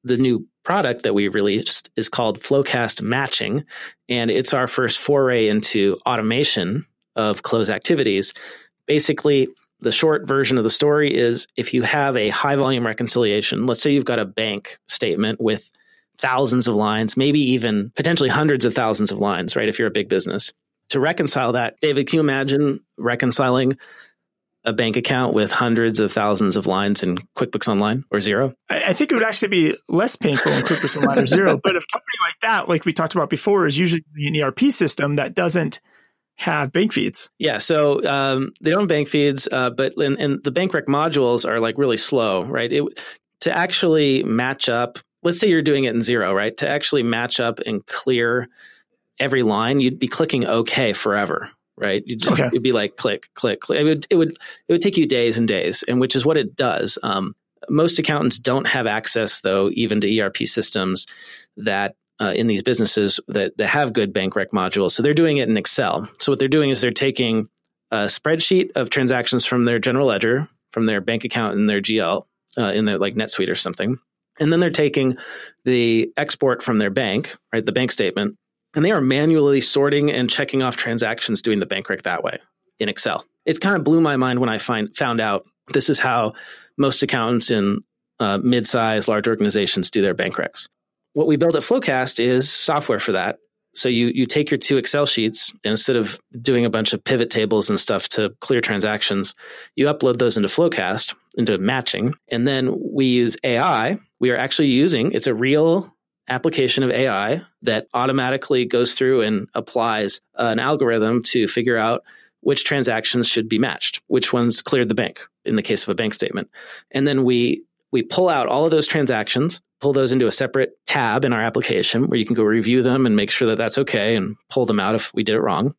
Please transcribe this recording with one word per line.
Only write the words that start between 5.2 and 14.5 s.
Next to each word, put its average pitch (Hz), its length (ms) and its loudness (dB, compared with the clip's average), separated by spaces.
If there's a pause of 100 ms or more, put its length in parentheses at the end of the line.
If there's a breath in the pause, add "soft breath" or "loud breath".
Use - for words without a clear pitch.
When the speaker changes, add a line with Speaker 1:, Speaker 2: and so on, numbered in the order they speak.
Speaker 1:
into 104 540 0
automation 113 840 -2 (280)
of 107 280 -2
close 113 260 0
activities. 107 640 0 (540 loud breath)
Basically, 147 600 2 (340)
the 120 100 0
short 156 360 2
version 135 300 2
of 113 60 2
the 110 80 2
story 147 440 2
is 120 300 2 (100)
if 117 200 -4
you 123 80 2
have 139 340 0
a 107 120 0
high 143 260 0
volume 131 320 0
reconciliation, 110 800 0
let's 120 160 0
say 147 80 2
you've 139 120 2
got 120 140 -2
a 110 80 -2
bank 104 600 -6